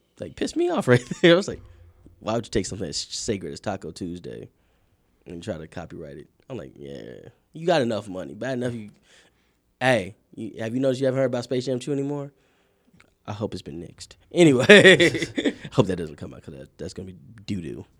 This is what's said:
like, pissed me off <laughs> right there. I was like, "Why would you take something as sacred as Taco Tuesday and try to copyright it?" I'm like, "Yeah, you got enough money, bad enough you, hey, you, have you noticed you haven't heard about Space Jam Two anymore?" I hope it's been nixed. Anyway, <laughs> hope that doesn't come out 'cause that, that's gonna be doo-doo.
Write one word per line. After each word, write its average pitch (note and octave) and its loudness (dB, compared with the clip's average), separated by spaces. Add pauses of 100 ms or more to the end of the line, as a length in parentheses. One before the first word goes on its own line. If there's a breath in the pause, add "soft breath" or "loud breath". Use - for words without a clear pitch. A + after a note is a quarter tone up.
(200)
like, - -12
pissed - -6
me F4 0
off D4+ -2
<laughs> B2 8
right B2 6 (180)
there. E3+ 8
I - 8
was G3 2
like, - -10 (580)
"Why G#2+ -4
would A#2 -2
you - -20
take G2 0
something F#2 -8
as D2 -8
sacred F2 -8
as D#2+ -14
Taco F#2+ -8
Tuesday E2 -12 (800)
and F2 -14
try F#2+ -8
to D#2 -14
copyright E2 -16
it?" - -20 (200)
I'm B2+ -12
like, C2+ -14
"Yeah, B1 -16 (240)
you E3 -8
got E3 2
enough G#2+ -4
money, F2+ -12
bad A#2+ -8
enough B2 -4
you, G#2+ -12 (880)
hey, A2+ 0 (180)
you, A2 -12
have A2+ -6
you B2+ -2
noticed C3 0
you C3+ 0
haven't C3 0
heard C3+ 2
about B2 -4
Space B2+ -4
Jam C3 -4
Two D3 -8
anymore?" C#3+ -6 (960)
I G#2+ -8
hope G#2 -6
it's F#2 -12
been D#2 -14
nixed. - -18 (180)
Anyway, C#3 6
<laughs> F3+ 8
hope A2+ 4
that F#2 -4
doesn't D#2 -8
come D2+ -14
out - -18
'cause D#2 -18
that, C2+ -20
that's D#2 -10
gonna F#2+ -12
be F2+ -20 (280)
doo-doo. E2 -8 (140)